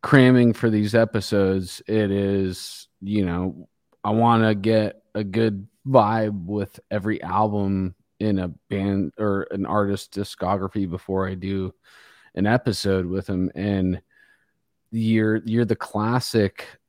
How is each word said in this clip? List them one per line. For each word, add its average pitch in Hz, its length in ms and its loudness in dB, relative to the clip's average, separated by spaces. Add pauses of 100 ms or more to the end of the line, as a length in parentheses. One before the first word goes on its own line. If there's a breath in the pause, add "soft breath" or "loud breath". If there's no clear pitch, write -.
cramming 127 500 6
for 117 160 0
these 104 240 0
episodes, 98 920 0
it 104 240 0
is, 98 760 -4 (120)
you 101 240 -2
know, 90 420 -4 (360)
I 107 80 -2
wanna 113 420 4
get 107 480 0 (140)
a 107 80 -4
good 104 440 -2 (200)
vibe 107 580 2
with 101 340 -6 (100)
every 104 320 -4
album 98 720 0 (260)
in 104 200 0
a 90 80 -4 (220)
band 98 500 -2
or 101 320 -2
an 98 160 -4
artist 101 460 -2
discography 95 760 -4
before 95 380 -4
I 95 80 -6
do 95 380 -6 (600 soft breath)
an 98 140 0
episode 98 580 0
with 95 220 -6
them. 92 260 -2
And 92 480 -2 (880 soft breath)
you're, 110 560 2
you're 113 200 0
the 107 100 0
classic 110 920 -2 (240)